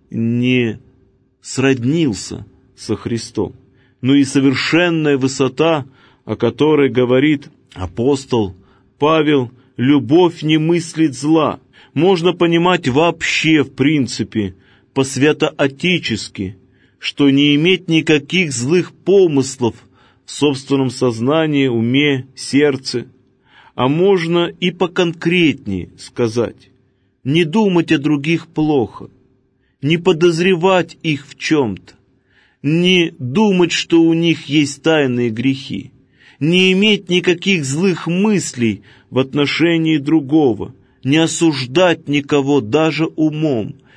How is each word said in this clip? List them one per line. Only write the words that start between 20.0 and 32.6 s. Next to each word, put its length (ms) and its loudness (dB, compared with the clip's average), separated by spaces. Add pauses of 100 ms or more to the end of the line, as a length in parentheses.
в 80 -20
собственном 580 -2
сознании, 760 -2
уме, 680 0
сердце. 720 -2 (680)
А 120 -2
можно 600 2
и 260 -4
поконкретнее 1300 -2
сказать, 720 -6 (520)
не 220 0
думать 480 0
о 60 2
других 500 -2
плохо, 600 -2 (720)
не 180 0
подозревать 1080 0
их 240 -4
в 100 -20
чем-то, 560 -2 (640)